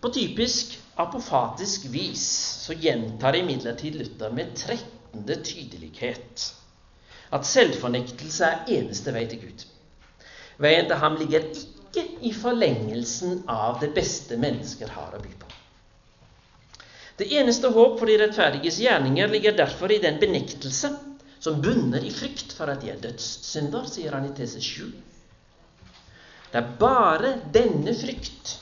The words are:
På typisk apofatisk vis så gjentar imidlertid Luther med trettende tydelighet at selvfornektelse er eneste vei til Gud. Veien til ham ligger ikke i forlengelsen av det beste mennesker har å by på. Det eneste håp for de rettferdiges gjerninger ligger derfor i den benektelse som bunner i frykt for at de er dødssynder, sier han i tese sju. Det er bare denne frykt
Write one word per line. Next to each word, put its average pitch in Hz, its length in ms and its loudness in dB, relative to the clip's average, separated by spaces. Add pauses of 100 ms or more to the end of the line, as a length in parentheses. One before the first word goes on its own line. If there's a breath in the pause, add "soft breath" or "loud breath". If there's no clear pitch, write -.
På 247 140 -2
typisk 220 640 -2 (200)
apofatisk 196 920 -2
vis 160 320 -4 (400)
så 160 100 -6
gjentar 127 640 2
imidlertid 151 640 -4
Luther 110 360 -8
med 165 220 -6
trettende - 840 -8
tydelighet - 1040 -10 (880 loud breath)
at - 120 -4
selvfornektelse 135 1000 2
er 165 320 0
eneste 123 340 -4
vei 113 160 -2
til 113 140 -12
Gud. - 240 -18 (920 loud breath)
Veien 160 300 6
til 156 140 2
ham 156 180 2
ligger 156 300 2
ikke - 560 -8 (180)
i 226 100 0
forlengelsen 180 1080 -2 (100)
av 113 300 -2
det 147 120 -2
beste - 460 -4
mennesker 117 560 -4
har 78 220 -12
å - 40 -12
by 90 120 -14
på. 92 160 -20 (1700 loud breath)
Det 208 160 0
eneste 254 400 4
håp 226 240 8
for 226 80 2
de 214 160 8
rettferdiges 165 560 2
gjerninger 185 500 4
ligger 208 300 4
derfor 175 320 2
i 214 100 6
den 156 220 2
benektelse 160 680 -2 (500 loud breath)
som 151 200 -2
bunner 180 420 2
i - 100 -6
frykt - 400 -10
for 151 160 -4
at - 120 -6
de 104 100 -8
er 104 100 -10
dødssynder, 147 880 -6
sier 156 240 -8
han 139 140 -4
i 139 60 -8
tese 117 280 -8
sju. - 240 -8 (1700 loud breath)
Det 120 80 2
er 120 180 -6
bare 233 540 6 (220)
denne 208 400 4
frykt - 680 -8